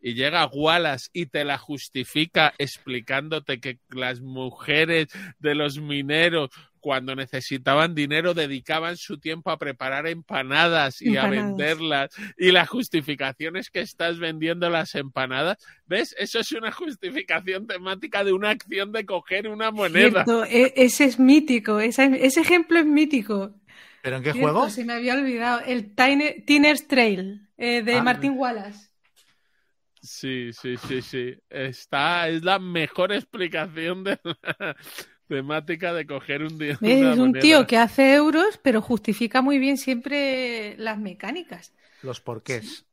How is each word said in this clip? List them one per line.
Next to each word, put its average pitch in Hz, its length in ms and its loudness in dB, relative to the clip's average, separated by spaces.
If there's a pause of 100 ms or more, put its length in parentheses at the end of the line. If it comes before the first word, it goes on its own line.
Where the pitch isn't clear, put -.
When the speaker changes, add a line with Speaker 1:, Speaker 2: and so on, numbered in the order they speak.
Speaker 1:
y 120 100 -6
llega 147 380 0
Wallace 156 600 0
y 170 140 -6
te 147 180 -4
la 143 120 -4
justifica 147 1000 -2
explicándote 139 1000 -6
que 123 180 -10 (100)
las 127 320 -8
mujeres 147 880 -2 (320)
de 147 160 -2
los 147 240 -2
mineros, 151 720 0 (300)
cuando 131 340 -4
necesitaban 135 800 0
dinero, 151 400 0
dedicaban 160 640 -4
su 170 240 -14
tiempo 160 320 -8
a 156 80 -4
preparar 135 480 -6
empanadas 156 920 0
y 226 160 2
a 135 100 2
Speaker 2:
Empanadas. - 200 0 (100)
Speaker 1:
venderlas. 151 540 -2 (260)
Y 180 140 2
la 175 160 6
justificación 151 920 -6
es - 140 -10
que 196 100 -6
estás 170 380 -6
vendiendo 165 520 -4
las 160 260 -2
empanadas. 139 600 -4 (280)
¿Ves? 220 320 -4
Eso 202 220 -4
es 226 100 -6
una 226 220 -6
justificación 196 960 -6
temática 190 560 -6
de 196 80 2
una 208 180 0
acción 208 400 -4
de 214 160 -6
coger 190 400 -4
una 220 240 -4
moneda. 196 540 4
Speaker 2:
Cierto, 233 220 2
e-, 254 280 4
ese 254 300 6
es 262 160 2
mítico, 254 580 6
esa, 240 280 2
ese 262 340 4
ejemplo 339 400 4
es 302 60 4
mítico. 254 680 0 (480)
Speaker 3:
¿Pero 131 140 -4
en 127 80 -6
qué 147 80 0
Speaker 2:
Cierto, 151 200 2
Speaker 3:
juego? 254 160 2
Speaker 2:
se 247 160 -6
me 233 100 -6
había 247 200 -2
olvidado. 240 500 -2
El 247 300 -6
Tine-, 277 500 2
Tiner's 294 440 4
Trail, 202 580 2 (100)
eh, 240 260 -2
de 233 120 0
Speaker 3:
Ah. 240 80 2
Speaker 2:
Martin 254 340 2
Wallace. 214 520 -6 (1160)
Speaker 1:
Sí, 127 480 -8
sí, 123 260 -10
sí, 131 220 -6
sí. 120 360 -8 (120)
Está, 143 800 -2
es 160 140 -4
la 190 160 2
mejor 180 540 -2
explicación 175 880 -6
de 196 220 -4
la 165 520 -8 (220)
<laughs> - 300 -20
temática 156 680 -4
de 160 120 -4
coger 143 360 -6
un 156 160 -8
di-, 151 120 -4
Speaker 2:
Es 143 120 -4
Speaker 1:
una 262 300 6
Speaker 2:
un 240 80 2
Speaker 1:
moneda. 254 200 4
Speaker 2:
tío 302 280 8
que 233 80 2
hace 269 380 6
euros, 311 500 4
pero 220 180 2
justifica 233 600 -2
muy 277 180 2
bien 277 180 2
siempre 254 1000 -4
las 220 220 -6
mecánicas. 208 720 -10 (300)
Speaker 3:
Los 127 180 -10
porqués. 113 720 -10